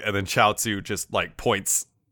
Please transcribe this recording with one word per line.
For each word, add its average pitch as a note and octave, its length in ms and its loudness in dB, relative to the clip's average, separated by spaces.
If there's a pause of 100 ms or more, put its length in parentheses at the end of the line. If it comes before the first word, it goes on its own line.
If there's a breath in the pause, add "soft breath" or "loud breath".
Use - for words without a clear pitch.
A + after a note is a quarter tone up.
and G#2 100 -2
then G2 100 0
Chaozu G#2+ 580 2
just, - 280 -6
like, F2 240 -2
points - 520 0 (240)